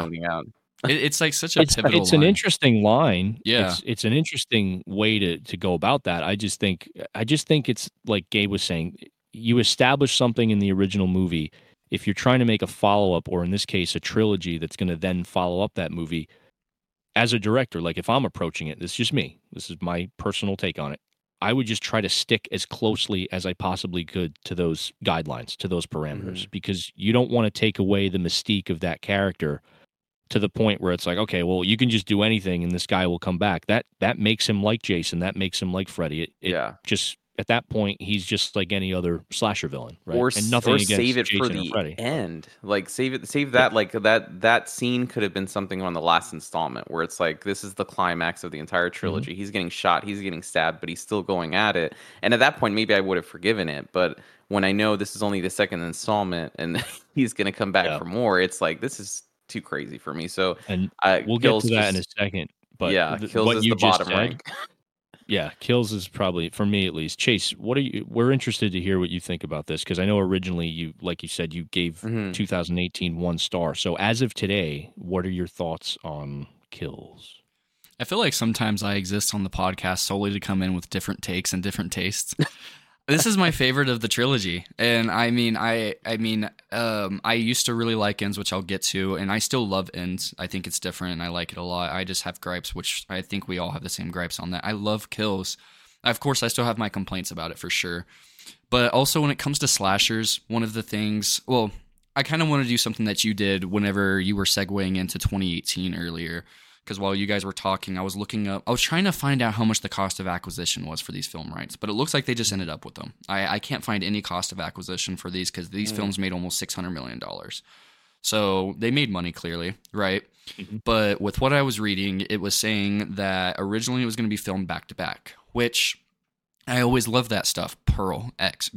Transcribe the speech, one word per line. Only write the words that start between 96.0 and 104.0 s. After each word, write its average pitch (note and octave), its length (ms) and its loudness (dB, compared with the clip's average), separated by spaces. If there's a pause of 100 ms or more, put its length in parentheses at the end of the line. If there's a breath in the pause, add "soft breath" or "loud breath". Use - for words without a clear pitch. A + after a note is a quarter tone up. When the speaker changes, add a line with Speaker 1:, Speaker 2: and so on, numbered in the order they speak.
Speaker 2:
Of A#2+ 160 0
course, C3+ 240 0
I A#2 60 0
still A#2+ 160 0
have A#2 120 0
my G#2+ 120 -2
complaints F#2+ 420 -6
about E2 200 -8
it D#2+ 60 -14
for F2 120 -8
sure. F2 360 -4 (640 loud breath)
But B2 220 4
also C#3 300 4
when D3 100 4
it - 80 -6
comes C#3+ 200 -2
to C#3 100 2
slashers, G#2+ 800 2
one A2+ 140 0
of A2 100 -4
the A2 100 -4
things, G#2+ 640 -2
well, A2+ 240 2 (420)
I C#3 100 0
kinda D#3+ 220 0
wanna C#3+ 200 2
do A#2+ 120 2
something A2+ 280 0
that G2+ 180 0
you A2 100 2
did G2 300 2
whenever G2 560 2